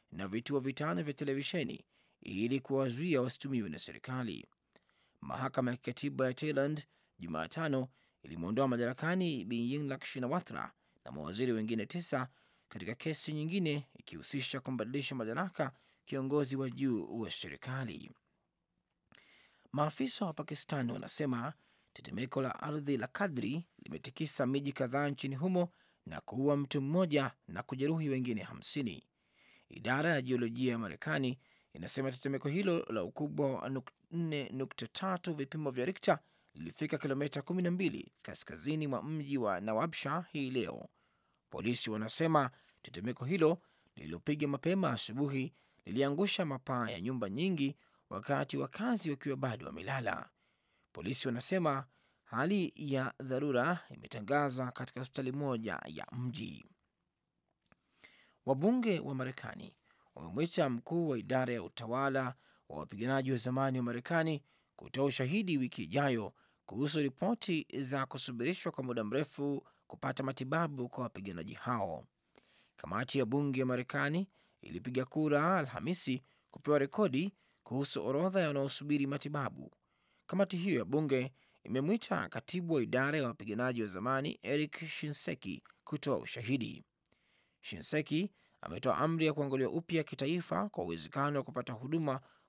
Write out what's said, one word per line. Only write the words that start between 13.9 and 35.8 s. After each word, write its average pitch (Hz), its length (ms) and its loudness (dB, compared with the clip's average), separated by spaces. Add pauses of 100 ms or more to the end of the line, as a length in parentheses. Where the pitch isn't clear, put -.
ikihusisha - 640 -4
kumbadilisha 131 540 -2
madaraka 131 580 -2 (320)
kiongozi 135 520 0
wa 135 140 0
juu 117 500 0
wa 95 100 -4
serikali. 107 800 -6 (1600)
Maafisa 170 540 2
wa 170 60 -2
Pakistan 143 580 -2
wanasema 135 640 -2 (400)
tetemeko - 500 -4
la - 200 -4
ardhi 147 340 0
la 110 100 0
Kadri 151 600 -2 (160)
limetikisa - 640 -2
miji 139 260 0
kadhaa 139 360 0
nchini 139 280 -4
humo 180 320 4 (380)
na - 140 -6
kuua 143 360 2
mtu 143 260 2
mmoja 147 480 4 (180)
na 90 140 -6
kujeruhi 147 460 0
wengine 123 340 0
hamsini. - 640 -4 (640)
Idara 135 420 0
ya 143 120 2
jiolojia 123 500 2
ya 117 60 -2
Marekani 131 600 -2 (340)
inasema 135 400 0
tetemeko 139 360 -2
hilo 175 300 2 (120)
la 104 140 0
ukubwa 143 500 0
wa 110 140 -4
nuk-, - 220 -4 (200)
nne 160 420 -2
nukta 131 340 -4
tatu 180 480 -2
vipimo 147 360 -4
vya 127 140 0